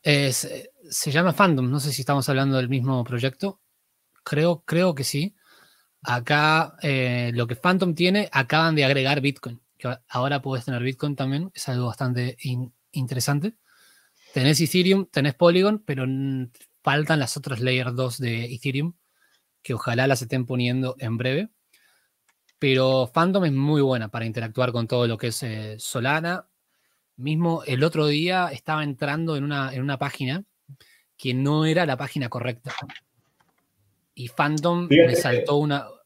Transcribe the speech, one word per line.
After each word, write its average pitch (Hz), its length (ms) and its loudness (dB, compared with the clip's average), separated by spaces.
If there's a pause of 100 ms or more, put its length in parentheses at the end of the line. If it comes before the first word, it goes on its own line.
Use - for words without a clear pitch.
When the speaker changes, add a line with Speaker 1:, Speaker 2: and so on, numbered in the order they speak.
Speaker 1:
Es, 143 440 2
eh, - 260 -12 (180)
se - 220 -4
llama 170 200 4
Phantom, 147 380 4
no 143 100 0
sé 139 140 -2
si 131 80 -6
estamos 143 260 0
hablando 135 300 2
del 123 120 0
mismo 131 340 0
proyecto. 123 580 -4 (640)
Creo, 160 420 0
creo 175 300 2
que 135 80 -6
sí. 151 320 -4 (640)
Acá, 151 800 2
eh, 123 540 0
lo 120 120 0
que 120 80 -4
Phantom 180 380 2
tiene, 185 380 2
acaban 156 440 2
de 143 80 4
agregar 135 380 2
Bitcoin, 131 400 -4 (160)
que 127 120 -6
a-, 123 200 -8
ahora 135 320 -2
podés 131 240 -6
tener 123 160 -4
Bitcoin 135 340 -4
también, 139 380 -4
es - 160 -10
algo 123 160 0
bastante 123 560 -2
in-, 127 320 -6 (180)
interesante. 143 640 -2 (800)
Tenés 139 260 4
Ethereum, 180 460 4
tenés 143 300 0
Polygon, 185 500 4
pero 131 180 -4
n-, 135 460 -2 (380)
faltan 151 320 2
las 131 160 -2
otras 131 240 -6
Layer 127 340 0
dos 123 240 -2
de 117 280 -4
Ethereum, 139 480 -4 (680)
que - 120 -6
ojalá 120 340 0
las 131 140 2
estén 123 240 -4
poniendo 127 540 -2
en 117 180 -4
breve. 135 320 -2 (1080)
Pero 131 540 2
Phantom 185 300 2
es 151 80 2
muy 143 300 2
buena 127 260 0
para 113 180 -8
interactuar 113 460 -2
con 117 160 -2
todo 123 180 2
lo 113 120 0
que 123 100 -6
es, 113 160 -6
eh, 107 360 -8
Solana. 160 680 -4 (680)
Mismo 160 480 -2
el 131 180 0
otro 156 240 2
día 170 460 0
estaba 156 320 -4
entrando 147 500 -4
en 139 80 -4
una, 139 300 -4
en 127 80 -6
una 139 180 -4
página 139 460 -4 (720)
que 127 160 -2
no 147 320 2
era 165 200 2
la 131 120 0
página 135 320 -6
correcta. 123 440 -6 (1400)
Y 120 140 -10
Phantom 156 540 0
me 151 120 4
Speaker 2:
Fíjate 165 180 8
que 170 80 2
Speaker 1:
saltó 135 360 2
una 147 320 0 (160)